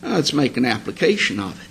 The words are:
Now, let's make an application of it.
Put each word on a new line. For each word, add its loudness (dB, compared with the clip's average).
Now, -2
let's 2
make 2
an 2
application 0
of -8
it. -18